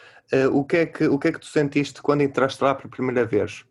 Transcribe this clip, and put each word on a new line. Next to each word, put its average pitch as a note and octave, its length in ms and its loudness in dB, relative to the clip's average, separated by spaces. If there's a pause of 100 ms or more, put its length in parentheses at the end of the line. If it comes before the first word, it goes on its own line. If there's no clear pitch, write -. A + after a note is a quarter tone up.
(320)
eh, C3+ 160 4
o C#3 160 2
que F3 140 0
é E3 80 2
que, D#3 200 -2
o C#3 140 2
que E3 80 0
é D#3+ 40 -2
que D#3 60 -8
tu - 80 -20
sentiste C#3+ 560 -2
quando D3 200 2
entraste C3 420 0
lá C3+ 100 2
pela B2 160 -16
primeira B2+ 340 -2
vez? G#2+ 460 -2